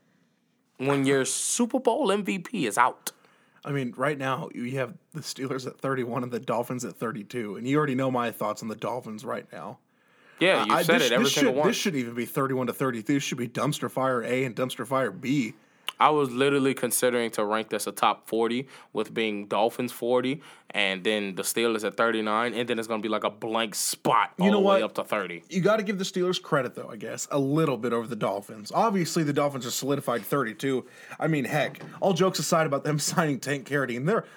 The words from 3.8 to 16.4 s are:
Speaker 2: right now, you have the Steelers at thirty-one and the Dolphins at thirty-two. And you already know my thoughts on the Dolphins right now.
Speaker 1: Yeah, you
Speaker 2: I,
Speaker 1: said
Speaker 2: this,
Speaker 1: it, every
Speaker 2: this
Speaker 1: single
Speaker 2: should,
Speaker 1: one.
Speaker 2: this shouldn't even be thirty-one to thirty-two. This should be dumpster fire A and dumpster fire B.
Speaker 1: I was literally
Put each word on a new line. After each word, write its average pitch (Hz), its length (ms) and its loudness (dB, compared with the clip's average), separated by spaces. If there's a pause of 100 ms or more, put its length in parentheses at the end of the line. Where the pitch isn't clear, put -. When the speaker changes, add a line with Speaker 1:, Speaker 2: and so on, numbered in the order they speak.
Speaker 2:
right 143 200 -2
now, 135 360 -4
you 123 240 -6
have 120 160 -4 (200)
the 156 60 -10
Steelers 131 480 -6
at - 100 -12
thirty-one 131 460 -2
and 123 80 -6
the 120 80 -2
Dolphins 120 460 -2
at 90 100 -10
thirty-two. 107 640 -6
And 117 100 -8
you 139 100 2
already 143 180 2
know 135 140 0
my 120 220 0
thoughts 107 300 -4
on 113 80 -8
the 107 80 -8
Dolphins 110 480 -8
right 117 260 -6
now. 101 280 -12 (600)
Speaker 1:
Yeah, 160 260 4
you 120 80 2
Speaker 2:
I, 165 100 4
Speaker 1:
said 170 180 6
Speaker 2:
this, 135 60 6
Speaker 1:
it, 117 60 2
every 214 120 4
Speaker 2:
this 139 80 2
Speaker 1:
single 151 200 4
Speaker 2:
should, - 60 -4
Speaker 1:
one. - 80 4
Speaker 2:
this 226 100 2
shouldn't 151 240 0
even 117 120 -6
be 120 120 -4
thirty-one 131 420 0
to 113 60 -2
thirty-two. 127 420 0
This 139 80 2
should - 160 -6
be 120 100 -4
dumpster 127 420 -2
fire 131 320 0
A 127 220 0
and 117 100 -6
dumpster 123 320 -4
fire 131 240 0
B. 135 420 0 (460)
Speaker 1:
I 135 120 8
was 147 180 4
literally 135 460 4